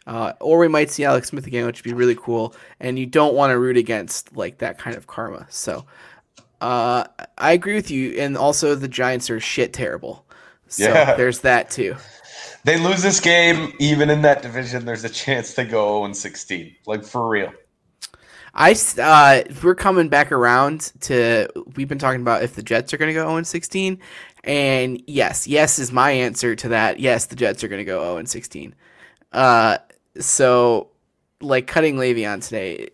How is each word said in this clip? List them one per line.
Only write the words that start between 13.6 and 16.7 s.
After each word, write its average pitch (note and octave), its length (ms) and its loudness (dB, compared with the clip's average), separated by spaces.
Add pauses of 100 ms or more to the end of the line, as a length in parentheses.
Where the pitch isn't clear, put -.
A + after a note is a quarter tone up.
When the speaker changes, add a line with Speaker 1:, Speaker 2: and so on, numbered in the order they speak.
Speaker 2:
even D3 320 2
in D3+ 120 2
that C#3+ 200 4
division, B2 420 -8
there's A2+ 200 -8
a A#2+ 40 -6
chance - 460 -4
they B2+ 100 -2
go G#2+ 360 0
oh G#2 40 -4
and G2+ 120 -10
sixteen. F2+ 580 -12 (120)